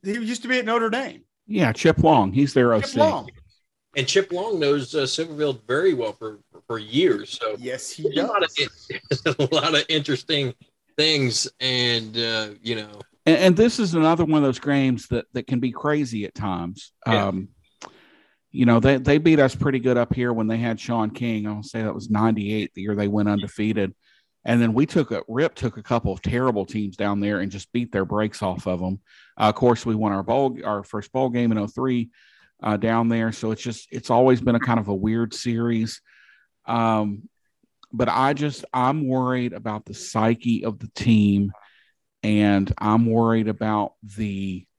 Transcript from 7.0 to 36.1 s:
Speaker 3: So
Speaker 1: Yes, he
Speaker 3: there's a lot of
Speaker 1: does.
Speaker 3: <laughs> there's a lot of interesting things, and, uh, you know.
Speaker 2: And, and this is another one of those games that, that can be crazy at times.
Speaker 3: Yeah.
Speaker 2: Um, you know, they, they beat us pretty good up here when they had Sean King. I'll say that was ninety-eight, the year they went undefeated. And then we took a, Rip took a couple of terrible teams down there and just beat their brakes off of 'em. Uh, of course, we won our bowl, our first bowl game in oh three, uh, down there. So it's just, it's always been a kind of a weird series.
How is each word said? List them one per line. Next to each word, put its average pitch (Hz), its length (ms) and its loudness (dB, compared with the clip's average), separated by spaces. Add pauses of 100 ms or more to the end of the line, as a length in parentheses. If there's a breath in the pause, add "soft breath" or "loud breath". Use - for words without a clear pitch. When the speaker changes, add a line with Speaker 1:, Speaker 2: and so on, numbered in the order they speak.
Speaker 3:
So 110 160 -4
Speaker 1:
Yes, 123 320 -10
he - 140 -14
Speaker 3:
there's 160 260 -2
a - 20 -4
lot 202 120 0
of - 100 -6
Speaker 1:
does. - 380 -6 (180)
Speaker 3:
<laughs> - 140 -2
there's 147 140 0
a 139 160 0
lot 156 200 0
of 151 160 2
interesting 147 640 -2 (420)
things, 143 540 0 (100)
and, 120 580 -2
uh, 113 320 -2 (120)
you 113 140 -4
know. 104 260 -12 (240)
Speaker 2:
And, 160 120 6
and 180 200 6
this 233 220 4
is 175 160 -2
another 165 300 4
one 156 120 2
of 147 60 4
those 131 160 0
games 135 480 0
that, - 260 -4
that 123 140 -6
can 127 120 -2
be 123 120 -2
crazy 135 520 -2
at - 120 -10
times. 90 580 -8 (120)
Speaker 3:
Yeah. 107 200 2
Speaker 2:
Um, 95 240 -4 (1000 loud breath)
you 123 140 0
know, 117 140 6
they, 135 180 6
they 139 200 2
beat 156 220 4
us 135 160 4
pretty 135 240 -2
good 123 180 2
up 120 160 0
here 123 200 -2
when 113 120 -2
they 110 120 -2
had 117 220 -2
Sean 113 300 -2
King. 110 380 -6
I'll 107 160 -8
say 110 180 -8
that 110 140 -4
was 117 140 -12
ninety-eight, 107 680 0
the 92 60 -10
year 104 140 -4
they 101 120 0
went 104 220 0
undefeated. 101 680 -2 (480)
And 120 180 2
then 113 120 2
we 135 120 4
took 156 260 -2
a, 110 160 -4
Rip 131 280 -2
took 113 220 -6
a 107 60 -18
couple 117 280 0
of 92 100 -6
terrible 113 440 0
teams 104 320 -6
down 101 240 0
there 104 180 -2
and 98 120 -4
just 98 200 -14
beat 120 200 -4
their 98 120 0
brakes 104 380 -2
off 90 260 -4
of 90 140 -2
'em. 92 180 -4 (400 soft breath)
Uh, 107 100 2
of 104 60 0
course, 120 300 2
we 113 100 0
won 107 160 0
our 98 120 -2
bowl, 123 420 0
our 104 180 -2
first - 300 -10
bowl 131 160 0
game 120 240 0
in 107 60 0
oh 104 80 -2
three, 123 420 -2 (520 soft breath)
uh, 107 140 0
down 113 320 0
there. 113 240 0
So 110 200 -4
it's 110 100 -6
just, - 280 -10
it's - 200 -12
always 123 320 6
been 123 140 2
a 117 40 2
kind 113 220 0
of 101 80 -6
a 98 60 0
weird 110 380 -2
series. 117 680 -2 (640 soft breath)